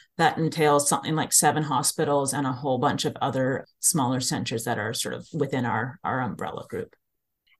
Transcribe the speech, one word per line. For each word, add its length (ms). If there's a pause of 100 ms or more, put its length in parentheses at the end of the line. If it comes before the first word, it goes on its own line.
(180)
That 200
entails 520
something 260
like 160
seven 320
hospitals 680
and 120
a 60
whole 280
bunch 260
of 160
other 440 (140)
smaller 400
centers 460
that 140
are 140
sort 200
of 200
within 320
our, 380
our 160
umbrella 480
group. 280 (640)